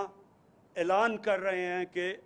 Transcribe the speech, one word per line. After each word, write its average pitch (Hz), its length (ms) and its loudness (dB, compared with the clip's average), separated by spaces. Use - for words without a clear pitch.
ऐलान 196 440 2
कर 202 220 0
रहे 185 220 0
हैं 180 240 -2
कि 180 200 -4